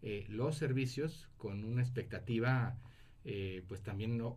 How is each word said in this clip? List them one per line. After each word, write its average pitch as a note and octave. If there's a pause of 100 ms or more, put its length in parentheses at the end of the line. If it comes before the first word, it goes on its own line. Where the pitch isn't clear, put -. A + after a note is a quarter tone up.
eh, G#2
los B2+
servicios C3+
con G2+
una A#2+
expectativa, A#2+ (480)
eh, F#2+
pues G#2
también, A2
o-, A#2+